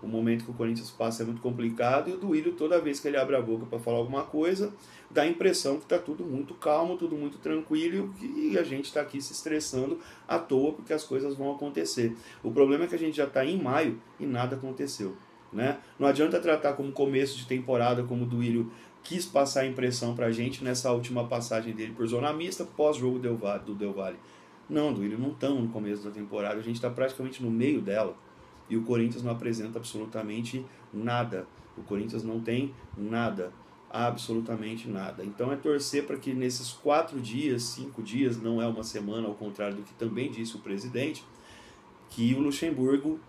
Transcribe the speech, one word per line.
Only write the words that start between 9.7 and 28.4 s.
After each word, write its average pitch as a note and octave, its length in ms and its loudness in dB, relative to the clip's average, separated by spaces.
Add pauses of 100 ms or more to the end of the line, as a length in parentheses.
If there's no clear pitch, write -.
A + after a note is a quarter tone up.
à E3+ 120 2
toa, C#3+ 340 2
porque - 180 -6
as D#3 120 0
coisas C3+ 320 -2
vão C#3 160 -2
acontecer. C#3 680 -2 (240)
O - 80 -2
problema C#3 360 6
é - 20 -2
que F3 80 -2
a - 20 0
gente D#3+ 180 0
já C#3+ 120 2
tá C3+ 180 2
em F3+ 160 2
maio C3+ 400 2 (180)
e D3 60 -4
nada B2+ 300 0
aconteceu, C3 600 -6 (380)
né? B2+ 240 2 (220)
Não C#3 80 6
adianta C#3+ 320 6
tratar D3+ 340 4
como C#3 180 -2
começo C3+ 460 2
de - 80 -10
temporada, B2 560 2
como A#2+ 220 0
o A#2 40 0
Duílio A#2+ 440 2 (320)
quis E3+ 240 -4
passar C#3 340 4
a C3+ 60 2
impressão B2 480 0
pra A#2+ 160 2
gente A#2+ 320 -2
nessa B2 280 0
última A#2+ 360 0
passagem A#2 480 -2
dele A2 200 -6
por A#2 120 0
zona B2 260 2
mista, E3+ 320 -4
pós-jogo B2+ 540 2
Del A#2+ 180 0
Valle, G2+ 280 -2
do G#2 100 -6
Del G2+ 180 -2
Valle. F#2+ 240 -4 (500)
Não, D3+ 240 2
Duílio, G#2 280 -2
não C#3+ 160 -2
tamo C3+ 260 0
no A2+ 80 0
começo G#2 340 -4
da G#2 60 -8
temporada, G#2 500 -4
a A2 40 -8
gente A#2 180 -4
tá B2 80 0
praticamente C3 540 -4
no A#2 80 0
meio A#2+ 300 2
dela. G2 360 0 (520)